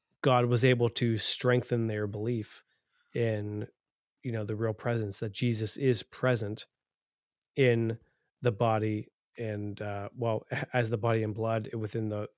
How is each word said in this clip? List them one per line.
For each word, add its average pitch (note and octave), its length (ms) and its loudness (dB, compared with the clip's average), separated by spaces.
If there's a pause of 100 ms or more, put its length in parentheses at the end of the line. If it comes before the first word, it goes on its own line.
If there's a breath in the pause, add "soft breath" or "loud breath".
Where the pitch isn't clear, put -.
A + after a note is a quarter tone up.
(220)
God B2 240 6
was A#2+ 180 2
able A#2+ 280 6
to A2+ 260 0
strengthen A#2+ 680 0
their G#2+ 200 -2
belief G#2+ 560 -6 (500)
in, G#2 540 -2 (560)
you B2 80 -4
know, A2 140 -2
the G#2+ 100 -4
real A2 180 0
presence, A2 460 -2
that G#2+ 140 -6
Jesus A2 420 0
is B2+ 280 2
present A2 640 -2 (920)
in A#2 420 4 (440)
the A#2+ 100 2
body A2 600 0 (260)
and, G#2 440 -6
uh, G2+ 340 -6
well, A#2 320 -2 (120)
<laughs> - 140 -8
as A#2+ 160 2
the A2+ 80 0
body A2+ 260 2
and G#2+ 120 -2
blood A2 380 -2
within A2 360 -4
the, G#2 180 -6 (100)